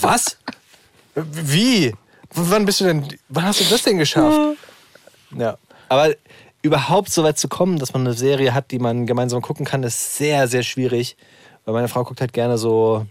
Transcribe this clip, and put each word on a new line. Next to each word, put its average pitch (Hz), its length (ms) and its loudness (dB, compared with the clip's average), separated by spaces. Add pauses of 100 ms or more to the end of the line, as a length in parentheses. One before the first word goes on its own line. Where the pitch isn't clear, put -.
was? - 340 0 (760)
Wie? 160 760 0
W-, 101 40 -6 (400)
wann 190 320 2
bist 202 140 0
du 196 40 2
denn, 156 220 0 (220)
wann 156 160 -2
hast 202 160 0
du 196 40 2
das 202 180 2
denn 196 160 2
geschafft? 302 580 2 (800)
Ja. 117 200 -2 (320)
Aber 147 220 4 (520)
überhaupt 151 500 2
so 165 100 2
weit 151 160 2
zu - 100 -2
kommen, 180 300 0
dass 127 140 -6
man 131 100 -2
eine 123 120 0
Serie 131 380 2
hat, 135 200 -4
die 127 80 -4
man 120 260 -2
gemeinsam 123 340 -2
gucken 143 240 -6
kann, 135 200 -4
ist - 320 -6
sehr, 143 320 2
sehr 123 160 0
schwierig. 123 520 -2 (480)
Weil 110 100 -4
meine 117 140 0
Frau 123 140 -2
guckt 120 180 -10
halt 123 120 -4
gerne 120 260 0
so, 110 520 2